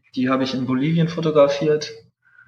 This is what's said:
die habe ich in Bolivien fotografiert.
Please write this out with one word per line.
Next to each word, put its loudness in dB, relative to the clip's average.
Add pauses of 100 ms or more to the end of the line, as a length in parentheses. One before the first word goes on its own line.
(140)
die -2
habe 0
ich -4
in -4
Bolivien 0
fotografiert. 0 (560)